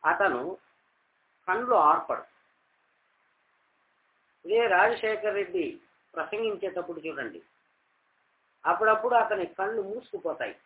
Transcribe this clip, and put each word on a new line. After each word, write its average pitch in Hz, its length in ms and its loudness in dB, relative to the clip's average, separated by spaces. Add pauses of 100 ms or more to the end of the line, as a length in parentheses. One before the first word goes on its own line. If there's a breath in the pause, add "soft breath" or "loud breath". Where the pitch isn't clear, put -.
(100)
అతను 170 300 0 (1080)
కళ్ళు 233 260 0 (140)
ఆర్పడు. - 360 2 (2250)
ఇదే 220 180 2 (120)
రాజశేఖర్ 214 680 2
రెడ్డి 180 260 -2 (480)
ప్రసంగించేటప్పుడు 185 920 -4
చూడండి, 127 340 -8 (1300)
అప్పుడప్పుడు 220 520 2
అతని 196 240 -2 (120)
కళ్ళు 208 220 -2 (100)
మూసుకుపోతాయి. 170 760 -8